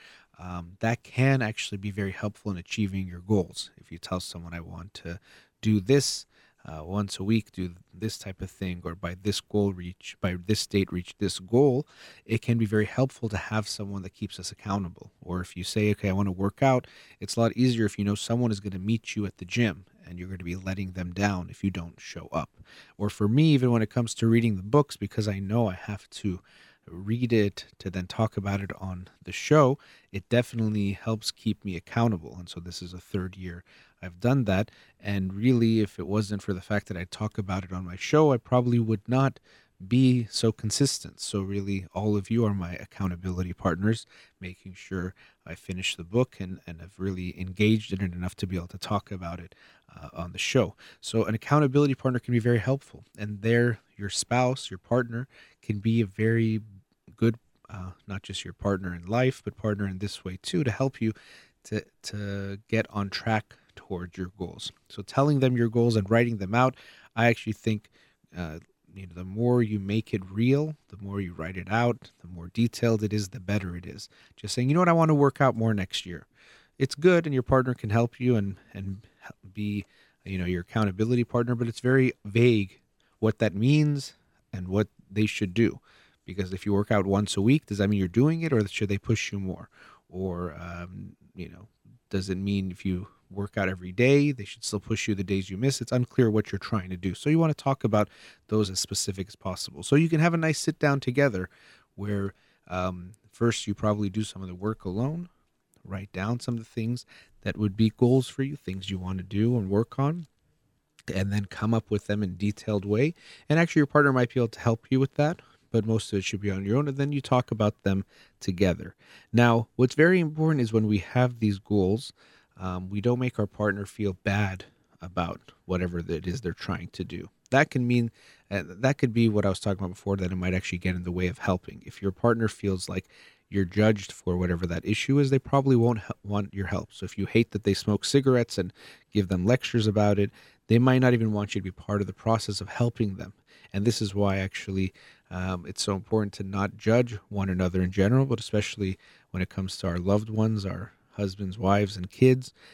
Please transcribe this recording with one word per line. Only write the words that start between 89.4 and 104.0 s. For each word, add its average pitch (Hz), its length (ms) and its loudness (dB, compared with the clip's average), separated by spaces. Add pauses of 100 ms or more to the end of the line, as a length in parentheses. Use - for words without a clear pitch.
Or, 90 460 -6
um, 87 600 -14 (180)
you 90 140 -12
know, 95 220 -20 (400)
does 95 200 -4
it 92 80 -4
mean 98 340 -2
if 90 140 -14
you 95 220 -2 (220)
work 101 280 -8
out 95 120 0
every 92 240 -8
day, 139 380 4
they 120 120 -8
should - 200 -16
still - 160 -4
push - 280 -4
you 107 80 2
the 98 80 -2
days 95 260 -2
you 95 80 -8
miss? 131 220 0
It's 117 120 -8
unclear 123 380 4
what 107 220 0
you're 98 80 -4
trying 92 300 -4
to 92 80 -8
do. 90 160 -4
So - 160 -4
you 160 100 4
wanna 160 140 2
talk - 300 -2
about 107 260 2 (380)
those 107 220 0
as 92 100 -6
specific 95 480 -6
as - 80 -20
possible. - 480 -10
So - 120 4
you 160 140 6
can 160 100 4
have 165 140 4
a 170 40 2
nice 160 220 0
sit - 200 -4
down 143 200 2
together 120 500 0 (460)
where, 98 380 -4 (340)
um, 92 460 -6 (180)
first - 360 0
you 104 60 0
probably 104 360 0